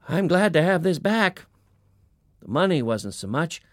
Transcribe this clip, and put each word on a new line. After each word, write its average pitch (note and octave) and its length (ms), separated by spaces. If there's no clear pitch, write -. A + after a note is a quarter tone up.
I'm F3+ 200
glad F3+ 260
to D#3+ 80
have F3 220
this F3+ 160
back. G3+ 460
The - 60
money E3 340
wasn't G#2+ 320
so - 140
much D3 340